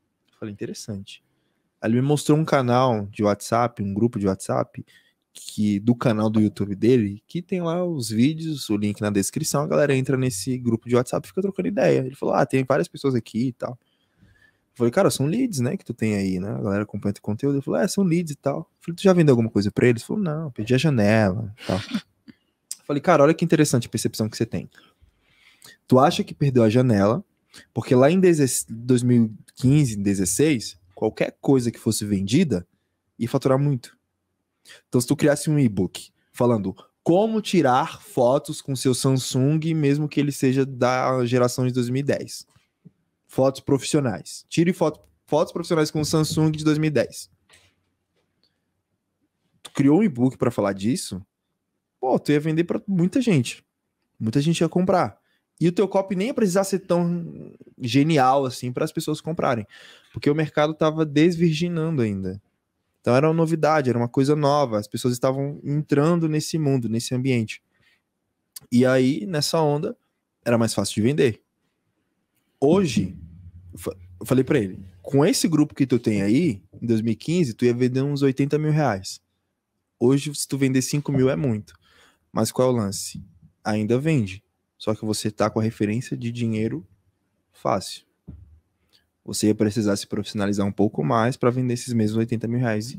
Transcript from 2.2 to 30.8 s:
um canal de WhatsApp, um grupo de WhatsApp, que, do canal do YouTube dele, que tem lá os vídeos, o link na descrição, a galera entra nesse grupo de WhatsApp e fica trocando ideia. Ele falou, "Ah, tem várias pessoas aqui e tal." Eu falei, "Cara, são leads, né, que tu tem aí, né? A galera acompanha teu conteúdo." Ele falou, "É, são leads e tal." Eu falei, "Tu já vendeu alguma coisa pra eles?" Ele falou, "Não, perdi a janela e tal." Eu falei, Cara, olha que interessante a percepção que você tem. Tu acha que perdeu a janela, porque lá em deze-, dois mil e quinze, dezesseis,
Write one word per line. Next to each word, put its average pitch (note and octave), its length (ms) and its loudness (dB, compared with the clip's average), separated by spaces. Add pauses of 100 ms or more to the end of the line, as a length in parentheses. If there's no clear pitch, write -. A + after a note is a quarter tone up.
um D#3+ 60 2
canal B2 600 2
de G#2 180 -6
WhatsApp, A#2 580 0
um G2 100 -4
grupo A2 260 0
de G2 80 0
WhatsApp, A#2 580 -4 (500)
que, G#2 460 -2
do A#2+ 160 2
canal A2 340 0
do A2 100 0
YouTube G2+ 360 -2
dele, G#2+ 500 2
que F3 160 -10
tem F#3 180 -6
lá E3+ 240 -4
os D3 240 -6
vídeos, D3+ 640 -2
o G#2 60 0
link G#2 240 -4
na G#2 100 -2
descrição, C#3+ 520 -2
a D#3 40 -4
galera D3 280 2
entra C3 220 -2
nesse B2+ 420 -4
grupo A#2+ 300 -4
de B2 60 0
WhatsApp - 320 0
e - 20 -20
fica F#3+ 140 -6
trocando F#3 260 -4
ideia. D3+ 380 2
Ele C3+ 80 -12
falou, F#3+ 200 -2
"Ah, E3 120 2
tem C3+ 180 0
várias D3+ 220 0
pessoas C#3 280 -4
aqui A#2 340 -4
e A#2+ 40 -6
tal." A#2+ 200 -10
Eu - 1040 -20
falei, A#2+ 160 0
"Cara, F#3 180 4
são C3+ 160 -2
leads, A3 340 -2
né, C#3 160 -2
que - 80 -14
tu - 80 -12
tem A2 220 -2
aí, F#2+ 240 -2
né? F#2+ 120 -6
A B2+ 100 -8
galera G#2 240 -2
acompanha G2+ 300 -6
teu - 80 -16
conteúdo." C#3 340 -4
Ele C#3 60 -4
falou, F3 180 -2
"É, G3+ 80 0
são G3 160 0
leads E3 280 0
e - 40 -8
tal." C#3+ 220 -4
Eu E3 80 -12 (140)
falei, E3+ 160 -10
"Tu - 60 -14
já F#3+ 100 6
vendeu D#3+ 200 6
alguma A2+ 180 2
coisa G2+ 220 0
pra B2 160 4
eles?" A2+ 140 2
Ele - 40 -16
falou, G#3+ 160 -4
"Não, D#3 300 -6
perdi A2 220 -2
a C3 40 4
janela A2 720 2 (100)
e - 40 -12
tal." - 120 -2
Eu - 1080 -14
falei, C#3+ 160 -4
Cara, D#3 200 6
olha D#3+ 120 6
que E3+ 100 0
interessante D#3 420 4
a - 40 -18
percepção A2+ 380 -2
que - 80 -10
você A2+ 100 -2
tem. - 240 -6 (1160)
Tu B2+ 100 8
acha E3+ 240 4
que - 120 -8
perdeu C3 280 2
a C#3 80 6
janela, A#2+ 540 2 (500)
porque B2 200 0
lá C3+ 160 6
em F#3 100 2
deze-, D#3 480 2
dois A#2+ 340 0
mil B2 220 4
e - 300 -8
quinze, C3 420 2
dezesseis, G2+ 840 0 (160)